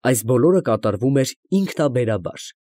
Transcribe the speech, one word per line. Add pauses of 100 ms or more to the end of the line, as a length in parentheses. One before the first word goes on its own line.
Այս
բոլորը
կատարվում
էր (180)
ինքնաբերաբար։ (180)